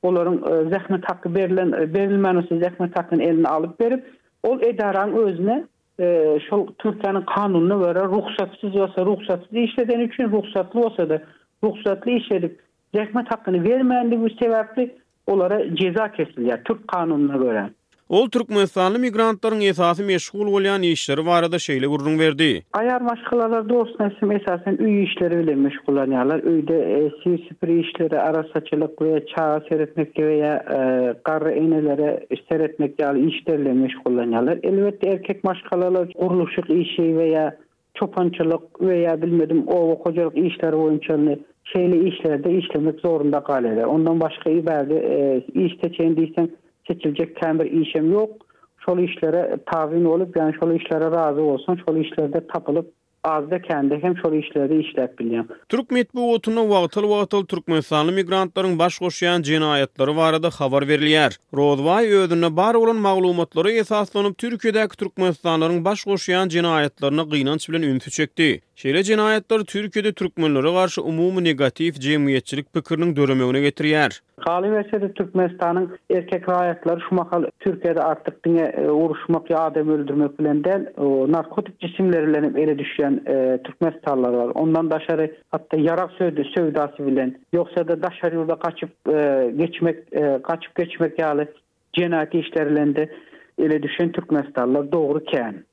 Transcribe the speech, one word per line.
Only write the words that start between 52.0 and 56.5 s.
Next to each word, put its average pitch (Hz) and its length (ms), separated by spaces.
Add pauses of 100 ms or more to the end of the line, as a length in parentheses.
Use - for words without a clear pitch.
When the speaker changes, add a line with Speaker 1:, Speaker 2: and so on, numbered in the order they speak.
Speaker 1:
tapılıp, 165 400 (380)
az 156 260
da 175 120
kendi 143 400
hem 180 140
şol 165 160
işlerde 151 440
işläp 143 440
bilýär. 117 240 (240)
Speaker 2:
Türk 233 220
medeniýetine 233 720 (100)